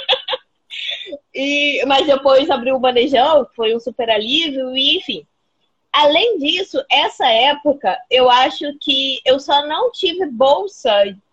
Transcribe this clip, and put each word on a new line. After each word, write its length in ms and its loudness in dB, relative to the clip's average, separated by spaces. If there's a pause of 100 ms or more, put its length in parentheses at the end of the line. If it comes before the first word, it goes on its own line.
(1300)
E, 520 -2
mas 200 2
depois 440 4
abriu 240 -2
o 60 -2
bandejão, 720 2
foi 200 -2
um 60 -4
super 300 -4
alívio, 640 -2
e 200 0
enfim. 280 -10 (680)
Além 460 2
disso, 520 -4
essa 380 0
época, 680 0 (140)
eu 180 4
acho 520 0
que 440 -4
eu 140 2
só 280 -2
não 260 -2
tive 340 -4
bolsa 920 0 (160)